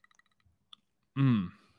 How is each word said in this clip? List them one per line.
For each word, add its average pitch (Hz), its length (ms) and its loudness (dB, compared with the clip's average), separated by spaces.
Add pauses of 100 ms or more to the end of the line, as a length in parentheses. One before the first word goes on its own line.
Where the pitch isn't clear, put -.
(1160)
hmm. 123 320 0 (320)